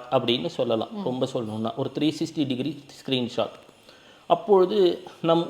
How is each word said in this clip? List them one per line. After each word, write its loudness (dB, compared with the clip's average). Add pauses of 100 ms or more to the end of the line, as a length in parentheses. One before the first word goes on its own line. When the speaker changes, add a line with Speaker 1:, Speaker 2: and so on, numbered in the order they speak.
(100)
Speaker 1:
அப்படின்னு 2
சொல்லலாம். -2
Speaker 2:
ம். -8
Speaker 1:
ரொம்ப -2
சொல்லணும்னா, -4
ஒரு -4
த்ரீ 0
சிக்ஸ்டி -4
டிகிரி -4 (200)
ஸ்கிரீன்ஷாட். -4 (760)
அப்பொழுது 4 (420)
நம் 4